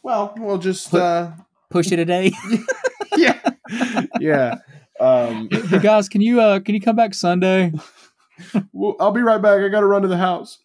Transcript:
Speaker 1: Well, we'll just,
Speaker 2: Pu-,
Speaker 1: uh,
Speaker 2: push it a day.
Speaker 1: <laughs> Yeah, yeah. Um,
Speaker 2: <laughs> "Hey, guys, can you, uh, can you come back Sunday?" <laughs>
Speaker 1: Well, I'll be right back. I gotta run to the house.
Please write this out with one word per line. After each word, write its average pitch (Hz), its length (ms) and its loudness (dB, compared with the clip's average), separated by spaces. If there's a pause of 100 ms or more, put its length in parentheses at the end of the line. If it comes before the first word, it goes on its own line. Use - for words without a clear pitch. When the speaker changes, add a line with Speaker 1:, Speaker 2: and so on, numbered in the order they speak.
Speaker 1:
Well, 214 340 -4
we'll 208 220 -4
just, 185 320 -6
Speaker 2:
Pu-, - 80 2
Speaker 1:
uh, 170 340 -2 (380)
Speaker 2:
push 175 220 0
it 175 60 0
a 170 60 0
day. 180 280 0 (420)
Speaker 1:
<laughs> - 420 -6
Yeah, 311 240 2 (800)
yeah. 139 380 0 (420)
Um, 120 500 0
Speaker 2:
<laughs> 214 200 -4
"Hey, 190 80 4
guys, 208 320 2
can 202 100 0
you, 233 220 4
uh, 202 180 4
can 202 140 -4
you 214 80 -2
come 220 140 2
back 220 180 0
Sunday?" 180 580 2 (460)
<laughs> - 540 -8
Speaker 1:
Well, 196 280 -4
I'll 196 120 2
be 233 100 0
right 226 180 2
back. 202 200 4
I 196 80 0
gotta 208 180 2
run 202 160 4
to 190 60 0
the 180 100 0
house. 180 460 -4